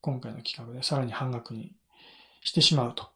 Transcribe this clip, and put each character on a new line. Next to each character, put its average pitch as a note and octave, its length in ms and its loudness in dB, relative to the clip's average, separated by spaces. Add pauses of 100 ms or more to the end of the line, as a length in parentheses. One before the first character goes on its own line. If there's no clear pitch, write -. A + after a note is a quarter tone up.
今 C3 200 0
回 A2+ 120 -10
の B2+ 80 -12
企 - 260 -8
画 A#2+ 60 -12
で B2+ 100 -8
さ D3 140 0
ら C3 80 2
に A#2 60 -4
半 B2+ 200 -2
額 A#2 220 -6
に - 220 -10 (640)
し - 100 -4
て E3+ 100 6
し D#3+ 140 8
ま B2 120 4
う B2 80 -6
と。 - 200 -10